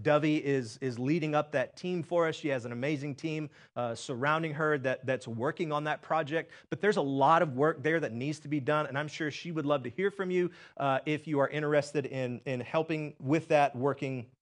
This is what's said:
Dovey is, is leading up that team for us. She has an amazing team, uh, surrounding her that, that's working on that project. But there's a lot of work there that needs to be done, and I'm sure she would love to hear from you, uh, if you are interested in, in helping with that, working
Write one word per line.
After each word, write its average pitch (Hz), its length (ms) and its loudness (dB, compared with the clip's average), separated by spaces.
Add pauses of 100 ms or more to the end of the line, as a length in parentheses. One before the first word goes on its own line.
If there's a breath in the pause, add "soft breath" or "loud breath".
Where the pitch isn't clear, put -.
Dovey 151 360 4
is, 135 440 -2
is 123 180 -4
leading 151 360 0
up 151 180 0
that 131 240 -2
team 180 260 -4
for 170 240 2
us. 160 100 -2
She 156 120 -4
has 131 160 -2
an 120 80 -8
amazing 139 440 -4
team, 156 340 -6 (260 soft breath)
uh, 120 180 -2
surrounding 147 600 0
her 151 240 2
that, 127 260 -2
that's 123 240 -2
working 147 420 -2
on 147 140 -2
that 151 160 -2
project. 160 520 -2 (180 loud breath)
But 143 100 -8
there's 202 160 4
a 185 60 2
lot 139 400 6
of 151 120 0
work 143 280 2
there 156 180 2
that 117 140 -4
needs 139 260 -4
to - 80 -14
be 147 120 0
done, 151 260 2
and 131 100 -6
I'm 151 120 -4
sure 151 220 -6
she 170 220 -8
would 156 140 -2
love 143 160 2
to 123 80 -8
hear 196 200 0
from 190 200 -4
you, 180 220 2 (260 loud breath)
uh, 135 260 2
if 151 220 -2
you 151 140 0
are 131 80 4
interested 147 580 0
in, 123 400 -4
in 131 140 -2
helping 156 600 -2
with 156 280 0
that, 143 280 4
working 131 480 -2 (180)